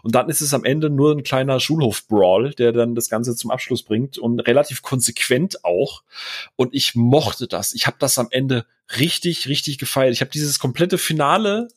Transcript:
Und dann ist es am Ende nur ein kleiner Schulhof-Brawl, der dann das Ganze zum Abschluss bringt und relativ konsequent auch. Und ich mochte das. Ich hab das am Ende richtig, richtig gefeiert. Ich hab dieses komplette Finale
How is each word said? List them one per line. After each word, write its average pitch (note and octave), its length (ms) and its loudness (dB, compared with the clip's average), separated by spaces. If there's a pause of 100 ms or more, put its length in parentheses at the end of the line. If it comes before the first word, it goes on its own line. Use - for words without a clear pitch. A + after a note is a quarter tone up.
Und A2+ 120 -2
dann B2+ 140 2
ist D3 120 -2
es C#3+ 120 -2
am C3+ 120 -2
Ende D3+ 260 0
nur D3 220 4
ein D3 100 -2
kleiner C3 380 0
Schulhof-Brawl, A2 920 2
der A#2+ 180 4
dann A#2 220 2
das A#2 140 -4
Ganze A#2 280 -2
zum A2+ 140 -8
Abschluss B2+ 340 -4
bringt A#2+ 340 -2
und A#2 220 -2
relativ C3 420 2
konsequent - 800 -2
auch. F2+ 380 0 (540)
Und B2 180 0
ich - 200 -2
mochte A#2+ 520 2
das. - 280 -6
Ich - 120 -2
hab - 120 -4
das C3+ 200 0
am A#2 120 -2
Ende C3 360 0 (320)
richtig, E3 500 -2
richtig C#3+ 300 -4
gefeiert. C3 340 2
Ich - 80 -2
hab C3 100 -2
dieses D3 280 -4
komplette E3+ 400 0
Finale G3+ 800 0